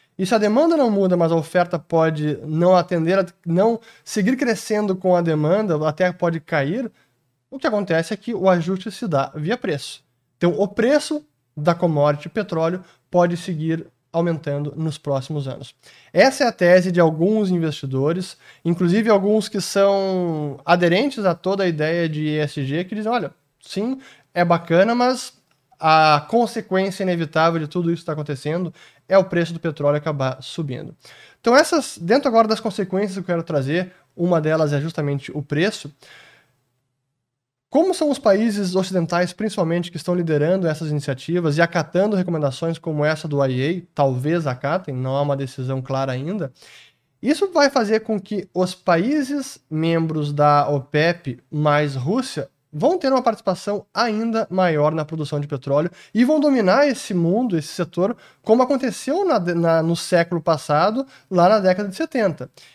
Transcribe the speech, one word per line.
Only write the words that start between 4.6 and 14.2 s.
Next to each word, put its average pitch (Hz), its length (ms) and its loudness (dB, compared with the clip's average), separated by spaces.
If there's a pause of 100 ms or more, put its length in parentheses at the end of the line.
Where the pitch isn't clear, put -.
com 185 200 2
a 175 60 4
demanda, 160 640 0
até 180 240 0
pode 170 280 -2
cair, 165 500 -2 (640)
o 269 80 -12
que 330 80 -2
acontece 202 460 0
é 202 40 -8
que - 160 -8
o 190 160 0
ajuste 185 400 0
se - 160 -10
dá 147 300 0
via 165 220 -4
preço. - 440 -6 (360)
Então, 170 200 2
o 196 100 0
preço 285 560 0 (320)
da 160 200 0
commodity 147 540 0
petróleo 175 520 -4 (300)
pode 175 260 2
seguir 160 480 -4 (260)
aumentando 151 640 -2